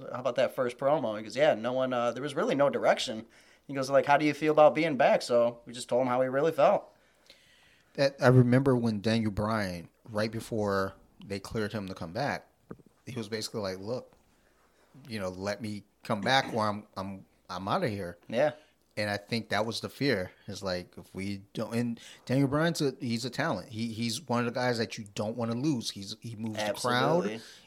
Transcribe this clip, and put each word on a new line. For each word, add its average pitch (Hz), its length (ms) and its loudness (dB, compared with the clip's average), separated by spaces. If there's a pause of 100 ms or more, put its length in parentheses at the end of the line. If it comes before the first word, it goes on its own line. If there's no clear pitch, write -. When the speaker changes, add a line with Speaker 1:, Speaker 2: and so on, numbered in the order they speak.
(120)
Speaker 1:
"How 120 80 -8
about 127 160 -2
that 123 200 0
first 123 220 -2
promo?" 135 400 0
He 113 60 -8
goes, 110 120 -12
"Yeah, 143 200 4
no 117 180 -2
one, 131 200 0
uh, 120 180 2
there 123 120 -8
was 139 120 -6
really 165 200 0
no 139 140 4
direction." 117 560 0 (420)
He 139 60 -10
goes, 135 160 -4
like, 135 160 6
"How 143 120 6
do 143 80 2
you 147 80 2
feel 156 180 0
about 151 240 8
being 156 220 0
back?" 180 240 4
So 120 440 2
we 120 80 -16
just 120 160 -12
told 123 140 4
him 131 40 2
how 127 140 2
he 131 60 2
really 139 240 0
felt. 160 340 4 (1080)
Speaker 2:
That, 139 260 0
I 143 60 6
remember 127 480 8
when 117 260 0
Daniel 110 300 0
Bryan, 98 560 -4 (240)
right 107 200 -2
before 101 600 -2 (320)
they 101 140 -8
cleared 104 320 -6
him 101 160 -6
to 92 60 -10
come 87 180 -10
back, 110 340 -4 (600)
he 110 100 -14
was 110 140 -8
basically 110 320 -8
like, 95 180 -6
"Look, 113 320 -10 (960)
you 110 120 -8
know, 92 100 -4
let 95 320 -6
me 104 220 -8 (200)
come 107 180 -4
back 127 320 2
or 107 140 0
I'm, 104 160 -4 (140)
I'm, 98 280 -10 (240)
I'm 92 180 -8
outta 175 200 0
here." 98 300 -6 (100)
Speaker 1:
Yeah. 147 240 2 (460)
Speaker 2:
And 104 120 -2
I 101 80 -2
think 113 320 -6
that 101 160 0
was 113 160 -6
the 101 80 -8
fear. 117 420 -2 (160)
It's 101 160 -10
like, 90 240 -4 (100)
if 90 160 -18
we 98 280 -6 (120)
don't, 110 200 -6
and 117 260 -2 (260)
Daniel 135 220 2
Bryan's 156 340 0
a, 135 200 0
he's 117 240 -2
a 127 40 -6
talent. 135 400 -4
He, 110 180 -4
he's 113 340 -4
one 120 180 0
of 120 60 0
the 120 120 -2
guys 123 200 2
that 113 200 -4
you 113 60 -10 (120)
don't 110 200 -4
wanna 117 200 -2
lose. 127 340 -2
He's, 98 320 -10
he 117 160 -10
moves 107 260 -6
the 104 100 0
crowd. 127 520 2
Speaker 1:
Absolutely. 220 160 -6 (260)